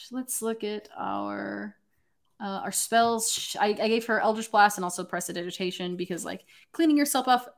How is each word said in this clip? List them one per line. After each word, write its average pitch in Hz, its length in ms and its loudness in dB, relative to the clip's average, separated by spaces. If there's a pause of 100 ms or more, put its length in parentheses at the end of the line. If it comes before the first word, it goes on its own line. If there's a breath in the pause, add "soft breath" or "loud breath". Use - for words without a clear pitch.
(120)
let's 254 300 -6
look 226 220 -2
at 208 340 -4
our, 202 760 -4 (640)
uh, 196 240 -6
our 196 80 -6
spells. 226 600 2
Sh-, - 280 -6
I, 208 80 4
I 208 200 0
gave 226 200 2
her 220 120 2
Eldritch 220 320 0
Blast 208 260 6
and 185 80 -2
also 180 180 -4
Prestidigitation 180 920 -4
because, 180 300 -6
like, 175 200 -8 (260 soft breath)
cleaning 311 260 4
yourself 277 300 2
up, 247 300 2